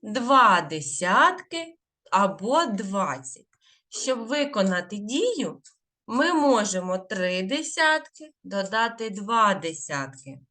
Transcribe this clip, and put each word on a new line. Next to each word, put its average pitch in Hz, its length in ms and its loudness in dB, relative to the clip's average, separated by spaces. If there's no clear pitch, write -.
Два 240 580 4
десятки 262 1120 0
або 202 560 2
двадцять. 190 840 -4
Щоб 240 380 -4
виконати 208 680 0
дію, 240 680 -2
ми 277 260 0
можемо 208 680 2
три 185 440 -4
десятки 311 920 -2
додати 220 680 -4
два 208 440 2
десятки. 143 840 -8